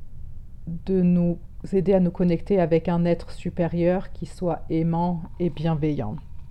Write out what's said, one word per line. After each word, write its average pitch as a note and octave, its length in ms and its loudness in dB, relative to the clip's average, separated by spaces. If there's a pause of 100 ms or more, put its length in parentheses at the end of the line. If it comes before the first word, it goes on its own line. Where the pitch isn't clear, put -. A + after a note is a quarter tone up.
(680)
de F3+ 340 0
nous F3 360 4 (360)
aider F#3+ 200 4
à F#3 60 8
nous F3 120 4
connecter F3+ 480 2
avec F3 300 2
un E3+ 160 2
être E3+ 240 0
supérieur F3 840 0
qui - 120 -8
soit - 460 -4
aimant E3 500 2 (180)
et F3 120 0
bienveillant. D3+ 640 0 (360)